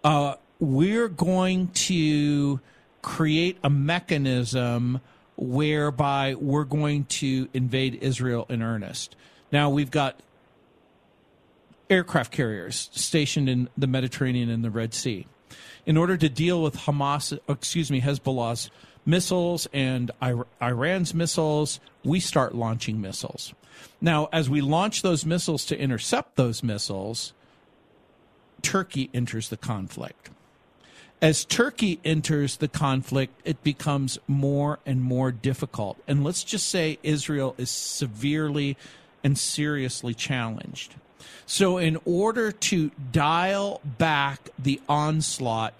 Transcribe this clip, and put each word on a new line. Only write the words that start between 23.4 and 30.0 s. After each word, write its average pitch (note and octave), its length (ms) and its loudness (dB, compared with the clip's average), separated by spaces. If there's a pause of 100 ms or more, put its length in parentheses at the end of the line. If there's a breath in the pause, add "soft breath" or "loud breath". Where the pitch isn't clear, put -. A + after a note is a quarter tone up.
Now, D#3 320 2
as D#3+ 160 2
we D3 120 2
launch E3 420 2
those E3+ 240 2
missiles E3 400 0
to D#3 100 -2
intercept C3 600 -2
those A#2+ 260 2
missiles, G#2 680 -4 (1300 soft breath)
Turkey F3 500 -2
enters A#2 360 -4
the G#2+ 80 -8
conflict. - 760 -8 (880 loud breath)